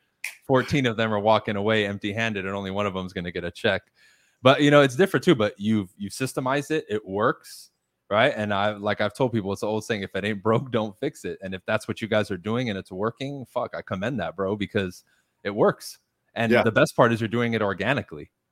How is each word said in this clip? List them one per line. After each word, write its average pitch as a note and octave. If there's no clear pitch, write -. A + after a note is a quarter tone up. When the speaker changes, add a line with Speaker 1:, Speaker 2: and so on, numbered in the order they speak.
Speaker 1:
Fourteen C3
of A2+
them A2
are G#2
walking G#2+
away G#2
empty-handed, G2+
and G2
only G2
one G2+
of F#2
them's F#2
gonna F2+
get F2
a F2
check. G2
But, C3
you D3
know, D3
it's C3
different D#3
too, E3
but G#2
you've, G#2
you've G2
systemized C3+
it. D#3
It G#2
works. G#2
Right. A2+
And G#2
I, G2+
like G#2
I've G#2
told B2+
people, G2
it's G2
the A2
old G#2+
saying, G#2
"If F#2
it F#2+
ain't G#2
broke, A#2
don't A2
fix -
it." E2+
And F#2+
if F#2
that's G#2+
what A2
you A2
guys G#2+
are G2
doing A2+
and G2
it's F#2
working, B2
fuck, A#2+
I E2+
commend G#2
that, E2
bro, G2
because G2
it G2+
works. -
And A2+
Speaker 2:
Yeah. B2+
Speaker 1:
the A2+
best C3+
part A#2+
is A2+
you're A2
doing A#2
it G#2+
organically, G2